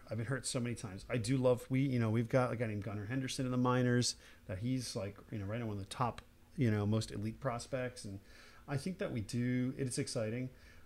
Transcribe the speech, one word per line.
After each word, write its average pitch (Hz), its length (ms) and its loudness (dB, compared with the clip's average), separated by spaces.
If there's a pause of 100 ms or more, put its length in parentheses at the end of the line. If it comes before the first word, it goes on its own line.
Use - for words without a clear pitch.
I've 110 80 -4
been 113 100 -2
hurt 123 200 -4
so - 140 -2
many 120 120 -2
times. 104 360 -8
I 123 80 0
do 120 200 0
love, 127 320 4
we, 131 120 4
you 131 180 2
know, 113 100 4
we've 113 200 2
got 127 240 4
a - 20 -2
guy 117 120 0
named 104 160 -2
Gunnar 104 240 -6
Henderson 131 380 -2
in 127 60 0
the 127 60 2
minors 123 580 4 (320)
that 92 120 -6
he's, 123 360 -2
like, 101 220 -6 (140)
you 117 60 -6
know, 101 80 -4
right 107 140 -4
now 120 80 -4
one 104 100 -4
of 95 60 -6
the - 100 -12
top, 120 280 -2 (340)
you 120 160 4
know, 104 140 4
most 110 260 2
elite 110 300 -6
prospects. 123 640 -4
And 98 140 -8 (500)
I 143 80 0
think 185 220 -4
that 196 120 -2
we 127 80 -2
do, 123 580 0
it's 131 200 -2
exciting. 123 520 -2 (360)